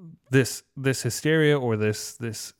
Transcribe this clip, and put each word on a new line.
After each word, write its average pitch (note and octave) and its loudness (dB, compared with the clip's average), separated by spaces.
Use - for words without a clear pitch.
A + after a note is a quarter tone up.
this, B2+ 2
this C3 -2
hysteria D3+ 2
or A#2+ 0
this, G#2+ -2
this - -10